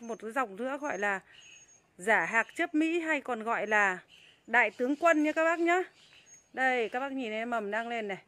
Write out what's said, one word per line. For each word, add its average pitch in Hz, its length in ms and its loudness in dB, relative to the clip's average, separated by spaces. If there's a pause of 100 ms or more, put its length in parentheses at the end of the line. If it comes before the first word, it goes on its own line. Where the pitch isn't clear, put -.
một 233 200 -10
cái 220 100 -10
dòng 220 240 -2
nữa 262 260 -4
gọi 285 160 -4
là 202 220 0 (760)
giả 180 280 2
hạc 214 300 2
chớp 339 200 -2
Mỹ 320 240 2
hay 320 220 -2
còn 226 220 -6
gọi 202 240 -2
là 202 320 4 (480)
đại 226 240 4
tướng 254 240 -2
quân 320 280 4
nha 302 80 2
các 320 120 0
bác 330 160 2
nhá. 339 240 4 (680)
Đây, 254 360 0
các 247 100 -4
bác 277 120 -4
nhìn 262 200 -4
thấy 220 140 -4
mầm 220 260 -4
đang 226 160 -4
lên 233 200 -6
này. 185 100 -6 (100)